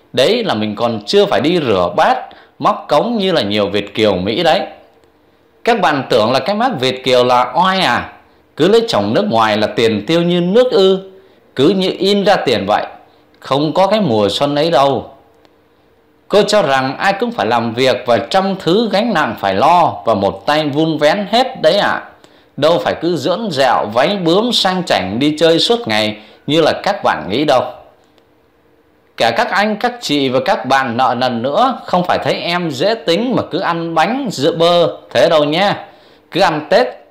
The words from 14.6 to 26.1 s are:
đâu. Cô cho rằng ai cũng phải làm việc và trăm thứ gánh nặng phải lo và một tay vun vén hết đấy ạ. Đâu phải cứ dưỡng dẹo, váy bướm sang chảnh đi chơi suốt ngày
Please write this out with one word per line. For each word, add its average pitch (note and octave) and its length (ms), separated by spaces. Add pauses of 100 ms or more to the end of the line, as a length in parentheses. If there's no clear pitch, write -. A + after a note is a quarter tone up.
đâu. C3+ 420 (1160)
Cô G3+ 140
cho G3+ 180
rằng C3+ 360
ai G3 160
cũng A#3+ 180
phải G2+ 140
làm A#2 280
việc B2 320
và A#2 120
trăm F#3+ 420
thứ G3+ 320
gánh G#3+ 220
nặng C3+ 260
phải G2 140
lo D3 400 (120)
và A2+ 80
một F#3+ 320
tay D3+ 220
vun D3+ 300
vén E3+ 340
hết B3+ 300
đấy F#3+ 160
ạ. C#3+ 260 (540)
Đâu D#3+ 220
phải G2 220
cứ E3+ 160
dưỡng F3+ 340
dẹo, B2+ 420
váy D#3 300
bướm G3 280
sang F#3 320
chảnh G2 360
đi D3+ 200
chơi E3 200
suốt A#3 280
ngày G#2+ 300 (300)